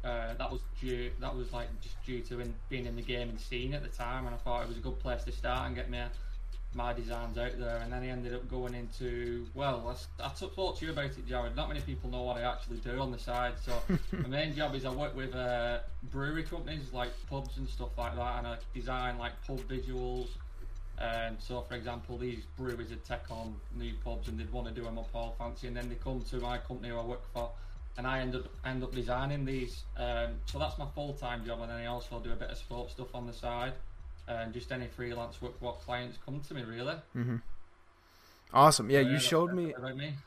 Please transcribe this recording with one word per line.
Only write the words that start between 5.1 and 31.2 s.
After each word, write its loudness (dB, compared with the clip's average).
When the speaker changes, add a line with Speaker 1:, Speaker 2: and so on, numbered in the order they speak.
Speaker 1:
to 0
start 2
and 0
get -2
my, 0
my 2
designs -2
out 0
there. 0
And -2
then 0
I 0
ended -2
up -4
going -2
into, -2
well, 2
I 0
s-, -6
I -2
t-, -4
talked 2
to 0
you 0
about 2
it, -4
Jared. 2
Not 0
many -2
people -2
know 0
what 2
I 0
actually 0
do -2
on 2
the -4
side. 0
So 6
Speaker 2:
<laughs> 2
Speaker 1:
my 2
main 2
job 2
is 0
I 0
work 0
with, -2
uh, 2
brewery 0
companies, -2
like, 0
pubs -2
and -2
stuff -2
like 0
that, 2
and -2
I -2
design, 0
like, 0
pub 0
visuals. 0
Um, 0
so, -2
for -4
example, -4
these -2
breweries -2
would -8
take -2
on -4
new -2
pubs -2
and -2
they'd -2
wanna -2
do -4
'em -2
up -4
all -2
fancy, -4
and -4
then -2
they -2
come -2
to -2
my 0
company -6
who -2
I 0
work -4
for, 0
and -2
I 2
end 0
up, 0
end 0
up -2
designing 2
these. 0
Um, 0
so -2
that's 0
my -2
full-time -2